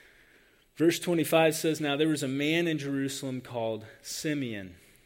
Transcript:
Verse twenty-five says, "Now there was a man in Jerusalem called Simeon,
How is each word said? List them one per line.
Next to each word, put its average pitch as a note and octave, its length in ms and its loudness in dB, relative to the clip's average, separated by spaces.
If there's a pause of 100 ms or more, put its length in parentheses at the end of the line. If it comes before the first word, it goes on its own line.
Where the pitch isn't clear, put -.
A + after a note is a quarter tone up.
(760)
Verse E3 240 4
twenty-five D#3+ 560 4
says, D#3 260 0
"Now C#3+ 160 0
there D#3 120 4
was D3 160 0
a C3 40 -2
man D3+ 380 2
in D#3+ 120 0
Jerusalem C3+ 640 -4
called A2+ 460 -6 (160)
Simeon, A#2 760 -6 (300)